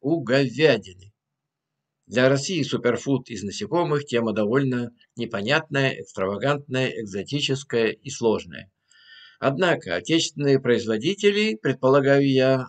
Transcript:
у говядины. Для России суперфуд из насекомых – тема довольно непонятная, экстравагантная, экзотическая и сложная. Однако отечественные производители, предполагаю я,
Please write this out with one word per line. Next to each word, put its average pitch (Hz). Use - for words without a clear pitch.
у 156
говядины. 120
Для 127
России 139
суперфуд 123
из 104
насекомых – 143
тема 113
довольно 120
непонятная, 131
экстравагантная, 127
экзотическая 117
и -
сложная. 98
Однако 143
отечественные 143
производители, 165
предполагаю 139
я, 131